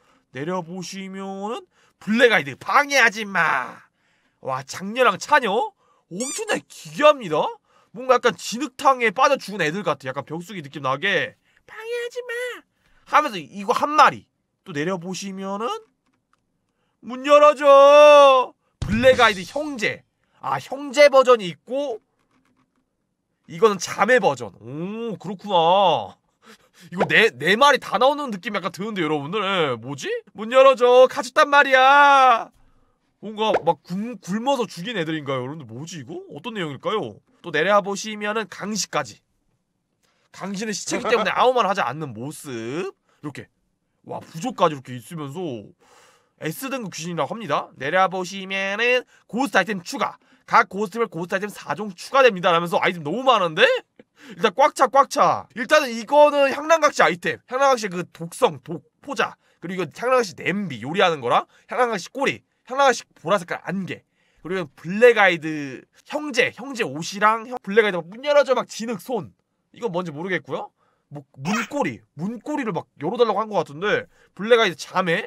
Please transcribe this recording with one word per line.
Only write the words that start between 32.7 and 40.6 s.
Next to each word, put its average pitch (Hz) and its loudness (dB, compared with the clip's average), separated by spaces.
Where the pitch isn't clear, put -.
뭔가 214 -4
막 165 -2
굶-, 208 -8
굶어서 233 -4
죽인 196 -10
애들인가요, 156 -6
여러분들? 139 -12
뭐지, 139 -16
이거? 139 -14
어떤 226 -14
내용일까요? 160 -6
또 170 -14
내려보시면은 208 -2
강시까지. 156 -8
강시는 202 -8